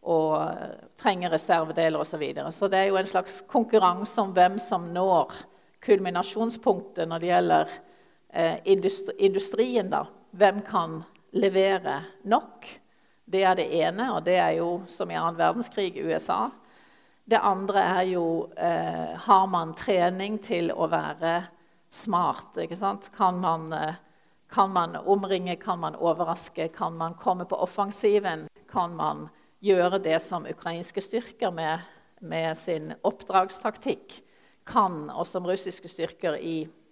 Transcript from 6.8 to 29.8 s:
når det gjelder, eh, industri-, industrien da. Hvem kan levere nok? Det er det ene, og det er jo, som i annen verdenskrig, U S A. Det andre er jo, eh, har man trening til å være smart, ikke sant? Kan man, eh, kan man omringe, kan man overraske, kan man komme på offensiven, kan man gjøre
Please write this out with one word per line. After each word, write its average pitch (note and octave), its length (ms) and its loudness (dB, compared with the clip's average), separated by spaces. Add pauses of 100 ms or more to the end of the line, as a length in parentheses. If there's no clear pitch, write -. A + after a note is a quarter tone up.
når E3 140 -6
det F3 80 -2
gjelder, F3 400 4 (640)
eh, E3 320 0
industri-, G3 540 2
industrien G3 720 2
da. C#3+ 160 0 (280)
Hvem G3+ 280 4
kan E3 420 -4 (300)
levere F#3 720 2 (200)
nok? - 420 0 (600)
Det F#3+ 160 2
er F#3 100 6
det F3+ 180 -2
ene, F3 420 0
og D#3+ 100 -4
det F3+ 140 2
er E3 180 4
jo, E3+ 300 -2
som F3+ 240 -8
i E3 40 -8
annen E3 220 -2
verdenskrig, F3+ 680 -2
U E3 80 -4
S D#3+ 200 -4
A. A3 200 -2 (760)
Det A3+ 140 4
andre G3 380 2
er F#3 220 2
jo, E3+ 540 0
eh, E3 600 -2
har F#3+ 300 6
man E3+ 280 -2
trening F#3 680 0
til E3+ 280 -2
å E3 180 -2
være E3 580 -2 (440)
smart, F3 680 -4
ikke E3+ 200 -6
sant? G3 360 -4
Kan F3+ 280 2
man, D#3+ 320 -2
eh, D#3 220 -4 (560)
kan G3 200 2
man E3+ 260 0
omringe, F3+ 640 0
kan F3+ 180 -4
man D#3 160 -4
overraske, E3 800 -2
kan E3 240 -6
man E3 180 -4
komme F3+ 300 -2
på F#3 160 -4
offensiven, G3 880 0 (180)
kan F3 300 -2
man D3+ 340 -4 (320)
gjøre F#3+ 400 4